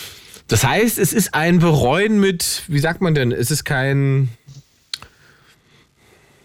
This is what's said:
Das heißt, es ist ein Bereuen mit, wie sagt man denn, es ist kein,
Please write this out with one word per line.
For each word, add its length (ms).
Das 180
heißt, 320
es 140
ist 200
ein 280
Bereuen 580
mit, 480
wie 140
sagt 200
man 140
denn, 160
es 220
ist 120
kein, 640